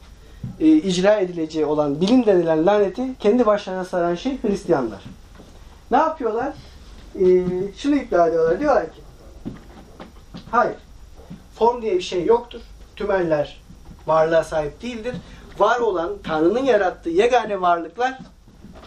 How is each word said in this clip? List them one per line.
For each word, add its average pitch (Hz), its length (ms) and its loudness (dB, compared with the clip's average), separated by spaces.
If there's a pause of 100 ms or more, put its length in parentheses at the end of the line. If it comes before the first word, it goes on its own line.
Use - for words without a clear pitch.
(600)
e, 160 80 4
icra 180 480 4
edileceği 160 500 -2
olan 147 360 -2
bilim 233 240 4
denilen 165 400 2
laneti 208 540 0
kendi 226 260 2
başlarına 196 400 -2
saran 175 300 -2
şey 262 260 -6
Hristiyanlar. 156 640 -2 (880)
Ne 240 60 4
yapıyorlar? 285 560 -2 (640)
E, 180 280 4 (340)
şunu 285 180 0
iddia 190 320 2
ediyorlar. 165 320 2
Diyorlar - 340 0
ki, - 80 -20 (1500)
hayır, 226 240 0 (800)
form 240 260 2
diye 208 140 0
bir 180 60 0
şey 175 240 -4
yoktur. 233 360 0 (340)
Tümeller 170 680 -2 (460)
varlığa 160 360 4
sahip 151 380 -6
değildir. 233 340 -8 (440)
Var 226 200 2
olan, 190 320 -2 (120)
Tanrı'nın 170 400 0
yarattığı 196 460 0
yegane 214 520 2
varlıklar 180 580 -2 (680)